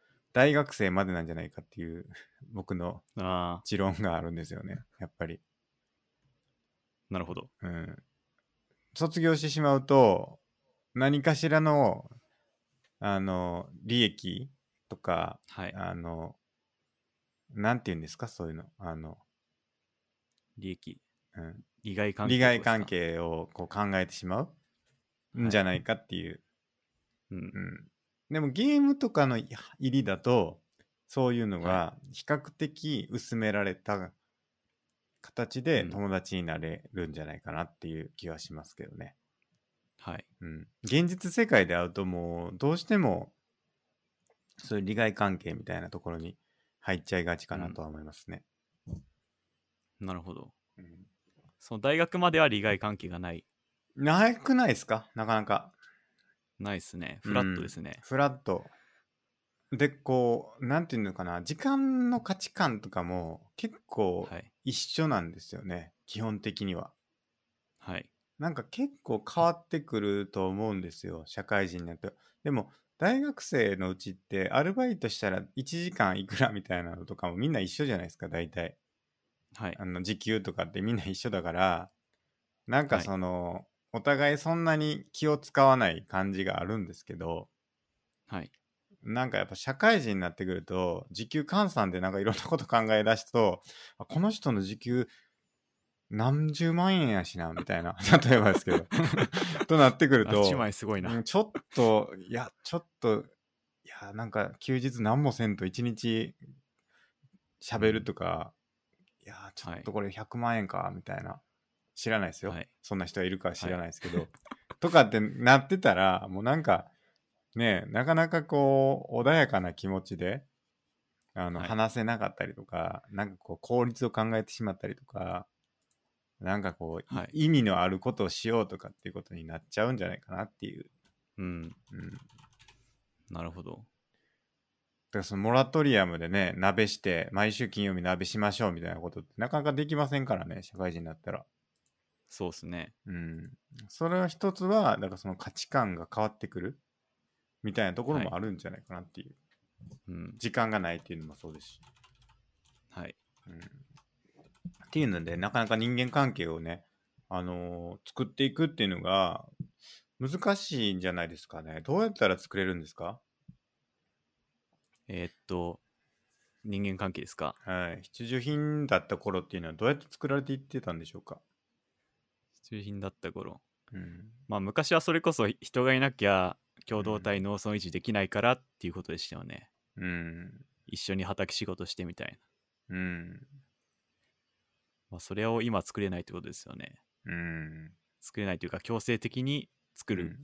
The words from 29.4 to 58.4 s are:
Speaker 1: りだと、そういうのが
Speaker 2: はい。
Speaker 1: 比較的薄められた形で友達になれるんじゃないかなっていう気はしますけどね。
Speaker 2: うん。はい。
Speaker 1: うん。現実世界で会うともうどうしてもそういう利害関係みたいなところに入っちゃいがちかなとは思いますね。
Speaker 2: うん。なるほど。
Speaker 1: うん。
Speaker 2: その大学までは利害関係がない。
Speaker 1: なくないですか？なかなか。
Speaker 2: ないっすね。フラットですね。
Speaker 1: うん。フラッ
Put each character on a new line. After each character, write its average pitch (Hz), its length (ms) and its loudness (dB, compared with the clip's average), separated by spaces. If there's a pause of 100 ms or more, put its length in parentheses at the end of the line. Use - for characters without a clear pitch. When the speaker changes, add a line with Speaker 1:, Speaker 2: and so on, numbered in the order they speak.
Speaker 1:
り 131 240 2
だ 98 140 0
と、 110 440 4 (460)
そ 127 200 2
う 123 60 2
い 120 80 2
う 110 60 0
の 92 120 -2
が 87 100 2
Speaker 2:
は 87 260 2 (140)
い。 - 40 -20
Speaker 1:
比 - 100 -14
較 147 260 -2
的 151 600 -4
薄 - 240 -6
め 110 160 0
ら 101 140 2
れ 92 100 0
た 95 380 -4 (1080)
形 - 420 -6
で 135 220 2
友 98 240 -4
達 95 280 -2
に 90 80 -2
な 80 140 -4
れ 80 340 -8
る 87 160 -6
ん 76 40 -10
じ 78 80 -10
ゃ 78 40 -10
な 78 100 -10
い 78 60 -16
か 80 100 -12
な 80 120 -4
っ - 160 -12
て 82 100 -12
い 80 120 -6
う 82 160 -12
気 90 120 -12
は 80 100 -10
し - 140 -16
ま 78 120 -14
す - 120 -20
け 73 100 -14
ど 76 80 -18
ね。 - 220 -16 (880)
Speaker 2:
う 90 40 -8
ん。 - 20 -8
は 85 60 -8
い。 - 80 -18 (140)
Speaker 1:
う 85 60 -12
ん。 80 220 -12 (160)
現 147 240 2
実 180 240 -6
世 226 140 2
界 110 200 6
で 87 80 0
会 87 120 2
う 85 60 -6
と 98 120 -4
も 85 460 -4
う - 60 -12
ど 139 160 2
う 175 40 0
し 180 80 -8
て 214 140 2
も 117 340 2 (1300)
そ - 180 -6
う - 20 -2
い 98 40 -2
う - 20 -4
利 104 100 -2
害 110 200 2
関 95 240 2
係 82 160 -8
み 82 100 -10
た 90 120 -6
い 87 40 -6
な 87 100 -10
と 87 80 -10
こ 85 140 -8
ろ 85 60 -6
に 85 200 -12 (420)
入 95 160 -2
っ 78 60 -8
ち - 140 -2
ゃ - 20 2
い 85 60 2
が 85 120 0
ち - 100 -12
か 80 100 -8
な 87 140 -6
と 82 120 -10
は 78 60 -10
思 78 100 -12
い 78 60 -14
ま 76 80 -16
す - 180 -20
ね。 90 140 -14 (420)
Speaker 2:
う - 60 -14
ん。 - 100 -10 (960)
な 95 140 -6
る 87 80 -10
ほ 90 120 -14
ど。 - 180 -18 (260)
Speaker 1:
う 92 40 -20
ん。 87 240 -20 (520)
Speaker 2:
そ - 160 -12
の 107 60 -6
大 143 180 4
学 170 200 2
ま 175 120 6
で 160 80 4
は 156 100 8
利 107 140 2
害 104 160 2
関 107 180 -2
係 90 120 -10
が 87 100 -8
な 87 140 -6
い。 85 120 -12 (520)
Speaker 1:
な 175 380 6
く 262 200 2
な 247 120 6
い - 20 6
で 120 80 4
す - 100 -8
か？ - 300 -2
な 110 100 -2
か 113 80 4
な 107 100 2
か。 - 280 0 (840)
Speaker 2:
な 101 160 -4
い 90 40 -4
っ - 20 -8
す - 160 -14
ね。 - 260 -10
フ 104 120 -2
ラ - 80 4
ッ 92 140 0
ト 87 60 -4
で 82 60 -6
す - 120 -12
ね。 - 160 -12
Speaker 1:
う - 20 -20
ん。 - 40 -20
フ 131 140 -4
ラ 143 140 4
ッ 135 120 -10